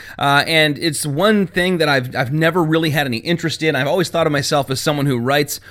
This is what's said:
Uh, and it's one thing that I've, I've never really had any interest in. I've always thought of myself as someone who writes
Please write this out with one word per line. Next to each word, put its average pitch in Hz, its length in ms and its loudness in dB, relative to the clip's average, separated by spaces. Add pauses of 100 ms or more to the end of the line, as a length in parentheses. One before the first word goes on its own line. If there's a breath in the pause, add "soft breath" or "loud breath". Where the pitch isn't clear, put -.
(180 loud breath)
Uh, 139 280 2
and 156 300 2
it's 156 300 -4
one 190 400 2
thing 180 320 0
that 156 100 0
I've, 131 280 0
I've 127 160 -2
never 160 320 2
really 160 260 2
had 143 160 0
any 117 120 -2
interest 165 440 -4
in. 156 140 2
I've 131 100 0
always 165 220 0
thought 165 180 0
of 151 60 0
myself 139 380 0
as 131 100 -4
someone 147 260 0
who 131 120 0
writes 143 420 -2 (100)